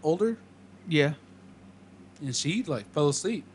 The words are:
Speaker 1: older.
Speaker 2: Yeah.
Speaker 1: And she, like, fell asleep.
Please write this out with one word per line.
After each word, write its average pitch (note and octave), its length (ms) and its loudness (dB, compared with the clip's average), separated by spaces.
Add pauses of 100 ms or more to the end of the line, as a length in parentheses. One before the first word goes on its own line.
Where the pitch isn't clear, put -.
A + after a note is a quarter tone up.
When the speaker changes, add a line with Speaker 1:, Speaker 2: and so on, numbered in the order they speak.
Speaker 1:
older. F#3+ 340 2 (520)
Speaker 2:
Yeah. D3+ 240 4 (1080)
Speaker 1:
And C3+ 140 -6
she, F#3 300 -2
like, A#2+ 280 -6
fell D3 160 2
asleep. F#3 360 -2 (100)